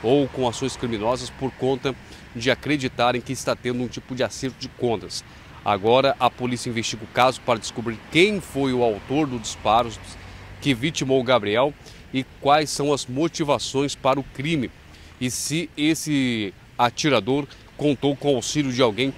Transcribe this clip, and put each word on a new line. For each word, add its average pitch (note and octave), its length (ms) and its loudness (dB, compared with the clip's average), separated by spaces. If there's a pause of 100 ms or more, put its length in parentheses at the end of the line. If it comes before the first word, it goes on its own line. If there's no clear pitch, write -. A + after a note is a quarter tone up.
ou C3+ 240 4
com B2+ 220 0
ações B2 260 -4
criminosas A#2+ 540 -2
por C3 220 -6
conta C3 440 -2 (400)
de A#2 140 0
acreditarem B2 720 0
que C3 120 -6
está B2 220 -2
tendo B2 280 -4
um B2 40 -4
tipo B2 280 -10
de B2 80 0
acerto B2 340 -6
de C3 120 -12
contas. G#2 540 -4 (400)
Agora A2+ 560 4
a B2 100 4
polícia B2 400 -4
investiga A2 340 -4
o G2+ 100 -16
caso B2 280 4
para A#2+ 180 0
descobrir A2+ 400 -8 (120)
quem F#3+ 300 4
foi C3+ 320 -2
o B2 100 2
autor B2 440 0
do B2 100 -6
disparo A2+ 540 0 (680)
que C#3+ 140 2
vitimou C3 460 0
o B2+ 40 0
Gabriel A#2 500 4 (400)
e C3 120 -2 (140)
quais C#3+ 300 4
são C#3+ 220 0
as C3+ 140 0
motivações C#3 880 -2
para C3+ 260 0
o C3+ 40 -6
crime C#3 480 -4 (480)
e B2+ 100 -2
se D#3 480 -4
esse C3+ 760 0 (240)
atirador B2 680 2 (320)
contou C#3+ 380 2
com C#3+ 180 2
o - 40 6
auxílio C3+ 340 -2
de B2 100 2
alguém B2 360 2